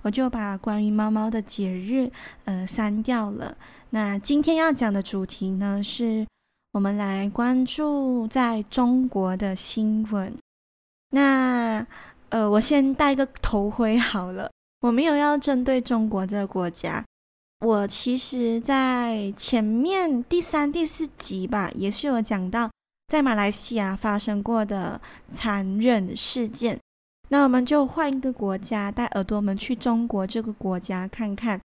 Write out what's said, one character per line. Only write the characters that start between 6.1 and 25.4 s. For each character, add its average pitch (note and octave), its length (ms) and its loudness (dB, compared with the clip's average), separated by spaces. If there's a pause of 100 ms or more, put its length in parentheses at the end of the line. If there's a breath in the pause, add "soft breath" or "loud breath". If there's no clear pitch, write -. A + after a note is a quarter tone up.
我 G3+ 80 0
们 G3+ 180 0
来 G3 320 -2
关 B3+ 340 2
注 C4+ 640 0
在 A#3 360 0
中 B3+ 440 2
国 F#3 300 0
的 F#3+ 180 -2
新 G#3+ 540 0
闻。 G3 240 -2 (760)
那， B3+ 760 2 (420 loud breath)
呃， A3 220 0
我 G#3 100 6
先 C4+ 340 4
戴 C#4+ 200 4
个 C4+ 100 2 (160)
头 G#3 300 0
盔 A3 280 2
好 G3 340 0
了， F#3 180 -8 (320)
我 A#3+ 100 4
没 B3+ 120 4
有 D#4 120 4
要 D4 220 4
针 C4+ 260 2
对 B3+ 160 2
中 A3+ 300 0
国 F#3+ 160 -2
这 G3+ 100 -4
个 G3+ 100 0
国 F#3 220 -2
家。 E3+ 340 -6 (640)
我 G#3+ 220 4
其 A#3+ 300 0
实 A#3+ 440 -2
在 A#3+ 760 0
前 A3+ 280 2
面 C#4+ 600 2
第 F4 180 0
三、 D4 280 0
第 E4 140 0
四 D#4 320 -4
集 F#3 300 -4
吧， G#3 280 -2
也 F#3+ 160 -2
是 G#3 160 -4
有 B3 160 2
讲 G3 260 -2
到 A3 220 -2 (380)
在 D#4 120 4
马 C4+ 140 4
来 G#3 160 2
西 - 240 -4
亚 G3 220 -2
发 G#3 200 0
生 G#3 240 -2
过 A3+ 240 0
的 G3 360 -4 (320 loud breath)
残 G3+ 340 -2 (140)